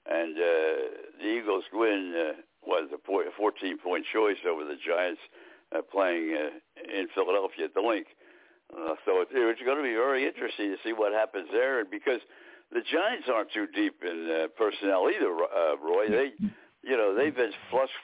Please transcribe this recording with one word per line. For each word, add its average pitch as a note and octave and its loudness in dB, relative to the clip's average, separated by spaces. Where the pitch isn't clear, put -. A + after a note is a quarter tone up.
and, D#2+ -2
uh, D#2+ 0
the G2+ -4
Eagles G#2 0
win, G2+ 0
uh, D#2 -2
was E2 0
a D2 -6
point, F#2 -2
fourteen F#2+ -2
point F2+ -2
choice G#2+ 4
over D#2+ 0
the D2 -6
Giants, F2 0
uh, D#2 0
playing, E2+ 0
uh, D2+ -8
in F2+ -4
Philadelphia F#2 0
at - -6
the F#2+ 2
Linc. A2 0
Uh, D#2+ -4
so F#2 6
it, F2 0
it's A#2 2
gonna C#3 0
be A#2+ 0
very C3 2
interesting G#2+ -4
to F2+ -4
see A2+ -2
what G#2+ 2
happens G#2 -2
there, B2+ 2
and G2+ -6
because A2 -2
the A#2+ -2
Giants F3+ 0
aren't G#2+ 0
too G#2+ -2
deep G2+ 2
in, E2 -4
uh, D#2+ 2
personnel G2 2
either, D3 0
uh, E2 2
Roy. F#2+ 2
They, B2+ 2
you B2 0
know, G2+ 4
they've C3+ 2
been A#2+ 0
flux-, C3 0